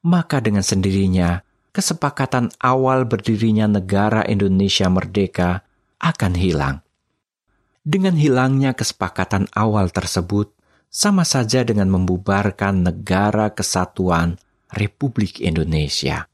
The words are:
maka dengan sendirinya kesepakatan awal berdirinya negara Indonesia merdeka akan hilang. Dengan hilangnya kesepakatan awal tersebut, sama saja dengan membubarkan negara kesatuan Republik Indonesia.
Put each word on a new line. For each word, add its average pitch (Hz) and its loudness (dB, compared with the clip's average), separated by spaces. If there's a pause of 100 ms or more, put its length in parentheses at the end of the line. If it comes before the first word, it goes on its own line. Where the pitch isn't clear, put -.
maka 170 0
dengan 104 0
sendirinya 92 0 (260)
kesepakatan 139 -2 (160)
awal 131 2
berdirinya 110 0
negara 101 2
Indonesia 98 2
merdeka 92 0 (380)
akan 110 -2
hilang. 78 0 (1040)
Dengan 185 0
hilangnya 135 2
kesepakatan 98 -4
awal 107 0
tersebut, 92 -2 (380)
sama 196 0
saja 123 0
dengan 98 2
membubarkan 95 0
negara 101 0
kesatuan 90 -2 (320)
Republik 107 -4
Indonesia. 78 -2